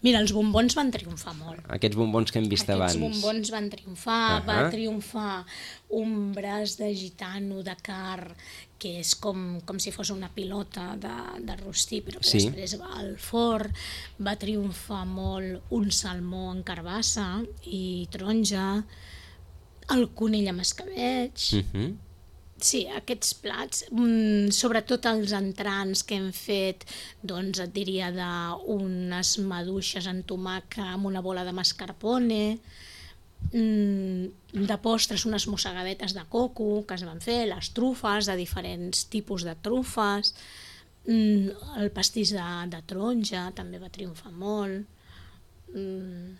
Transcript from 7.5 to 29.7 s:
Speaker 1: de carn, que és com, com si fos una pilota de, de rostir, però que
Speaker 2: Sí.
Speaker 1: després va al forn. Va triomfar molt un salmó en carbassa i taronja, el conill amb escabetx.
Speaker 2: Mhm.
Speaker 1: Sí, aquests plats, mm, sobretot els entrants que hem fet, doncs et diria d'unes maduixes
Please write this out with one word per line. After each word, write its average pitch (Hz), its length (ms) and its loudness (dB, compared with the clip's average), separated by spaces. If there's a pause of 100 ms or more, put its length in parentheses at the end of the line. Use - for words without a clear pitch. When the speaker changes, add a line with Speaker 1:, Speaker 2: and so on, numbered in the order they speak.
Speaker 1:
de 185 180 -6
carn, 185 540 -8 (440)
que 175 220 -6
és - 160 2
com, 185 480 -4
com 190 160 -8
si 202 100 -2
fos 190 200 -6
una 190 180 -6
pilota 190 600 -6 (100)
de, 226 140 -8 (260)
de 208 160 -6
rostir, 185 480 -2
però - 160 -8
que - 80 4
Speaker 2:
Sí. 110 100 6 (120)
Speaker 1:
després 185 280 -4
va - 200 -10
al 202 180 -6
forn. 226 560 2 (480)
Va 202 160 0
triomfar 202 680 -2
molt 185 640 -2
un 208 200 2
salmó 180 600 -2
en 185 100 -4
carbassa 185 800 -2 (200)
i 185 480 -4
taronja, 202 720 2 (1040)
el 247 220 4
conill 214 380 2
amb 180 120 -2
escabetx. 254 920 0
Speaker 2:
Mhm. 190 400 2 (680)
Speaker 1:
Sí, 233 220 4
aquests - 480 -2
plats, - 560 -6
mm, 220 600 6
sobretot 233 560 4
els 214 260 2
entrants 196 720 0
que 214 100 -2
hem 190 180 0
fet, 190 540 0 (340)
doncs 185 380 -4
et 180 160 -4
diria 190 360 0
d'unes 180 1300 -2
maduixes 190 680 -2